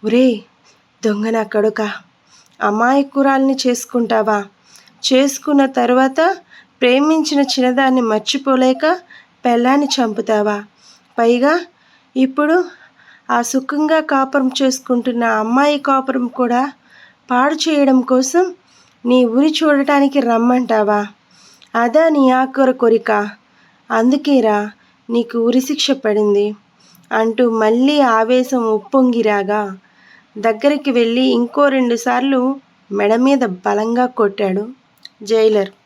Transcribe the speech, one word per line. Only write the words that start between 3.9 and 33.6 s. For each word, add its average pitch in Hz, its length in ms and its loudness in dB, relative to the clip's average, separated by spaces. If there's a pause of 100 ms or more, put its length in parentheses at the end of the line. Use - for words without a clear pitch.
చేసుకున్న 277 640 2
తరువాత 262 540 0 (560)
ప్రేమించిన 294 680 2
చిన్నదాన్ని 262 600 0
మర్చిపోలేక 254 840 0 (560)
పెళ్ళాన్ని 254 480 0
చంపుతావా? 214 680 -2 (600)
పైగా 240 360 2 (600)
ఇప్పుడు 294 420 0 (720)
ఆ 247 120 -2
సుఖంగా 294 600 -2
కాపురం 269 520 -2
చేసుకుంటున్న 254 680 -2 (120)
అమ్మాయి 262 440 0
కాపురం 262 480 -2
కూడా 247 340 -2 (680)
పాడు 262 280 0
చేయడం 285 460 2
కోసం 262 440 0 (580)
నీ 247 220 2
ఉరి 254 260 2
చూడటానికి 285 680 2
రమ్మంటావా? 233 800 0 (760)
అదా 240 340 2
నీ 294 200 2
ఆఖరు 262 440 2
కోరిక? 226 380 0 (800)
అందుకేరా 240 680 2 (500)
నీకు 233 280 -4
ఉరిశిక్ష 262 540 -2
పడింది, 208 560 0 (640)
అంటూ 226 320 -2 (160)
మళ్ళీ 240 380 2 (140)
ఆవేశం 247 500 0 (120)
ఉప్పొంగిరాగా 214 920 0 (720)
దగ్గరికి 247 560 -2
వెళ్ళి 233 300 2 (100)
ఇంకో 240 360 0
రెండు 254 280 0
సార్లు 247 440 -2 (500)
మెడ 202 260 -2
మీద 262 280 2 (180)